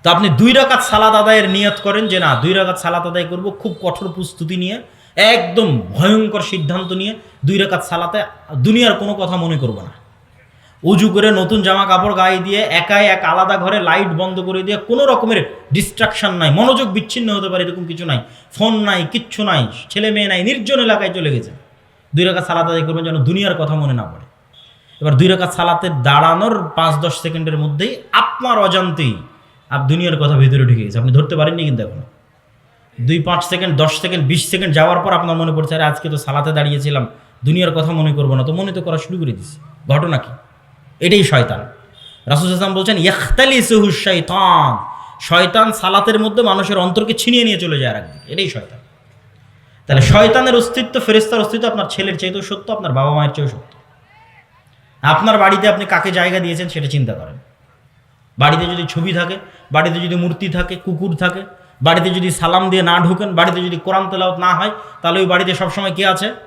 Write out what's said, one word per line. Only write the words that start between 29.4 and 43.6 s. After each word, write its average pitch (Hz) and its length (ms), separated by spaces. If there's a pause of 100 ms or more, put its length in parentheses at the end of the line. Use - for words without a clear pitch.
আপ-, 135 180
দুনিয়ার 165 300
কথা 147 200
ভিতরে 135 280
ঢুকে 113 180
গেছে, 101 160
আপনি 127 120
ধরতে 151 240
পারেননি 160 280
কিন্তু 113 240
এখনো। 92 140 (1000)
দুই, 156 180
পাঁচ 175 260
সেকেন্ড, 180 320
দশ 156 240
সেকেন্ড, 175 260
বিশ 165 220
সেকেন্ড 180 260
যাওয়ার 170 240
পর 185 140
আপনার 170 220
মনে 165 160
পড়ছে, 156 240
"আরে 156 80
আজকে 147 260
তো 147 80
সালাতে 143 340
দাঁড়িয়েছিলাম, 143 560 (380)
দুনিয়ার 165 260
কথা 160 200
মনে 156 220
করবো 135 220
না", 131 80
তো 156 100
মনে 190 180
তো 180 100
করা 160 160
শুরু 175 220
করে 143 120
দিছি। - 300 (260)
ঘটনা 151 300
কি? 120 140 (680)
এটাই 180 240
শয়তান। 123 360
রাসূল - 140 (520)
সাল্লাল্লাহু 123 60
আলাইহি 175 200
ওয়াসাল্লাম 190 220
বলছেন, 190 240
"ইয়াখতালিসুহু 220 960